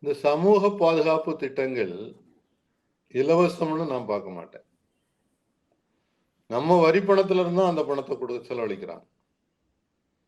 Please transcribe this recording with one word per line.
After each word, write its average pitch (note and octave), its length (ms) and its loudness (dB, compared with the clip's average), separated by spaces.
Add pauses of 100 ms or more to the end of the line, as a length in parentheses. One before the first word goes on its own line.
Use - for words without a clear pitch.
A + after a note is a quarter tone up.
இந்த C#3+ 160 -4
சமூக F#3 500 2
பாதுகாப்பு D#3+ 680 2
திட்டங்கள் B2 760 -6 (1000)
இலவசம்னு D#3+ 760 0
நான் B2 180 -6
பார்க்க G2+ 240 -4
மாட்டேன். F2 360 -16 (1800)
நம்ம D#3 320 2
வரி E3 180 6
பணத்துல F#3+ 400 2
இருந்து F3 240 0
அந்த E3 200 0
பணத்தை C#3 340 -4
கொடுக்க A#2+ 360 -8
செலவழிக்கிறாங்க. G2 520 -8 (1200)